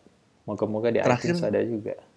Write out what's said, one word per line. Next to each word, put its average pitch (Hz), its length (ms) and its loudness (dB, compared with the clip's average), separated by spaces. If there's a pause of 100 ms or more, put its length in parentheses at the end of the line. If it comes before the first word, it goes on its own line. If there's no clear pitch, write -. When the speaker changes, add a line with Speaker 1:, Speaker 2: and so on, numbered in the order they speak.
(440)
Speaker 1:
Moga-moga 107 460 -2
di 113 100 2
Speaker 2:
Terakhir 123 320 2
Speaker 1:
iTunes 170 140 -2
ada 101 160 2
juga. 110 340 -4 (200)